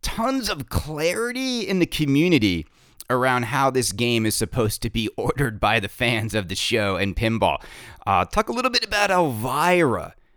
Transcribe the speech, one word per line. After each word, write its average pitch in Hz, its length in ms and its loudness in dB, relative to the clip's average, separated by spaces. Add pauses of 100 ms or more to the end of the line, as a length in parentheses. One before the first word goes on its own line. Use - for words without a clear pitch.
tons 240 480 -2
of 147 180 -6
clarity 226 960 -2
in 190 120 0
the 170 80 4
community 139 800 2 (420)
around 123 380 0
how 135 240 0
this 127 220 0
game 113 340 0
is 107 80 0
supposed 110 480 -2
to 117 80 -4
be 113 220 -2
<laughs> - 40 -12
ordered 117 420 -2
by 110 220 2
the 101 80 -6
fans 113 460 -2
of 101 140 0
the 95 60 -4
show 101 420 0
and 95 200 0
pinball. 104 460 0 (440)
Uh, 92 200 4
talk - 240 -2
a - 20 -4
little 254 180 0
bit 240 140 -4
about 208 260 0
Elvira, 139 1040 2 (220)